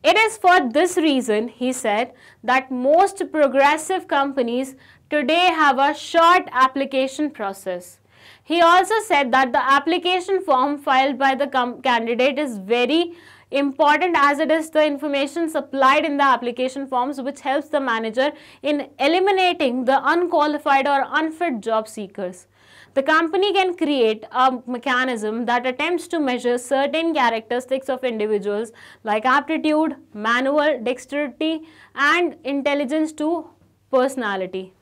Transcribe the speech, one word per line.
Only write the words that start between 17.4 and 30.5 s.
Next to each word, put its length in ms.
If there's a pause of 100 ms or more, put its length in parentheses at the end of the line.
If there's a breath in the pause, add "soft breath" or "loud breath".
helps 300
the 100
manager 520 (300 loud breath)
in 260 (100)
eliminating 880
the 180
unqualified 840
or 260
unfit 480
job 280
seekers. 580 (480 soft breath)
The 80
company 500
can 240
create 540
a 360
mechanism 800
that 200
attempts 420
to 120
measure 380
certain 540
characteristics 760
of 160
individuals 680 (320 loud breath)
like 240
aptitude, 680 (160)
manual 680